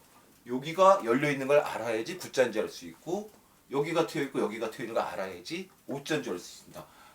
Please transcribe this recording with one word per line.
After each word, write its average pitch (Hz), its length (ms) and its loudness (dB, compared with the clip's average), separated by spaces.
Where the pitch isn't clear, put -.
여기가 165 580 6
열려 135 260 4
있는 135 180 0
걸 143 120 8
알아야지 113 600 -2
구 127 120 -12
자인 123 200 4
줄 104 100 0
알 87 80 -4
수 - 160 -14
있고 175 460 -8
여기가 156 360 0
트여 147 160 -4
있고 135 160 -4
여기가 110 320 -2
트여 117 140 -8
있는 104 80 -10
걸 90 100 0
알아야지 95 680 -8
오 135 160 -8
자인 151 200 -2
줄 101 100 -6
알 90 60 -6
수 - 120 -16
있습니다. 80 340 -18